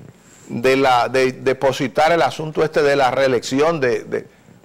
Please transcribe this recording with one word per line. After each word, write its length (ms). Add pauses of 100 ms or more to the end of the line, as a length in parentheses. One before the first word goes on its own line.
(480)
de 280
la, 320
de 240
depositar 800
el 80
asunto 420
este 200
de 140
la 140
reelección, 680
de, 240
de, 220 (380)